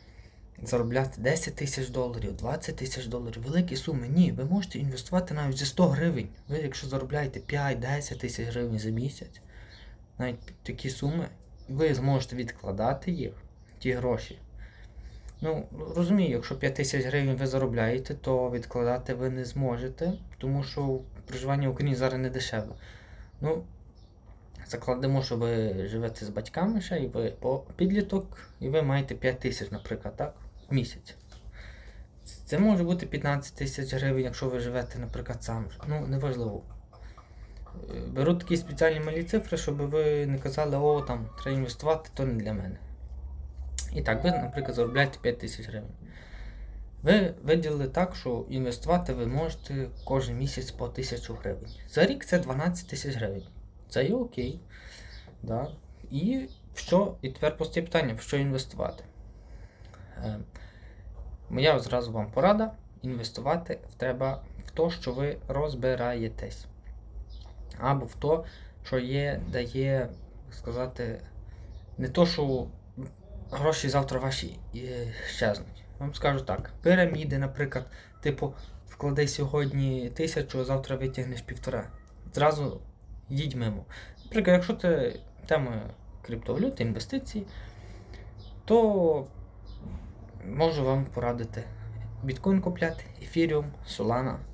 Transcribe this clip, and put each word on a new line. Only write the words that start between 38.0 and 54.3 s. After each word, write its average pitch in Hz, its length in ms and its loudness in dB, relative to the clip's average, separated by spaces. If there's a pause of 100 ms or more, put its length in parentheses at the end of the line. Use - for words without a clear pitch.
беру 139 280 6
такі 175 220 2
спеціальні 156 420 4
малі 156 240 0
цифри, 196 340 2
щоб 143 200 0
ви 147 480 4
не 139 140 2
казали: 143 380 2
"О, 147 240 6
там, 117 280 -2 (120)
треба 135 160 0
інвестувати, 151 560 0
то 135 120 0
не 127 80 2
для 107 200 0
мене". 95 240 -4 (1160)
І 147 80 0
так, 113 220 2
ви, 175 80 6
наприклад, 131 440 -2
заробляєте 131 460 2
п'ять 120 180 0
тисяч 110 280 -8
гривень. 110 280 -8 (1080)
Ви 185 300 8 (100)
виділили 151 440 4
так, 180 280 2
що - 340 -4
інвестувати 135 640 2
ви 120 140 -2
можете 139 600 -2 (160)
кожен 120 320 0
місяць 131 340 -4
по 123 160 -6
тисячу - 460 -6
гривень. - 360 -6 (200)
За 262 160 8
рік 277 200 2
це 175 140 4
дванадцять 143 480 0
тисяч 139 280 -4
гривень. 98 280 -2 (460)
Це 131 160 4
є 202 100 4
окей. 165 440 -2 (840)